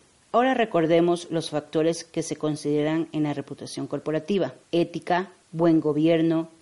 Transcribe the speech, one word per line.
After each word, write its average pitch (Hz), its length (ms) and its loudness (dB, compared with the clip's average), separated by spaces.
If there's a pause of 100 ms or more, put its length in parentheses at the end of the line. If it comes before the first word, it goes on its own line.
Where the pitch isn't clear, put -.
(320)
Ahora 254 200 4
recordemos 170 800 2
los 165 180 -4
factores 160 560 -2
que - 180 -6
se 151 140 -6
consideran 151 760 -2
en 156 100 -2
la 147 100 0
reputación 139 540 -10
corporativa: 156 680 -4 (180)
ética, 170 600 -2 (220)
buen 160 280 4
gobierno, 160 680 2 (140)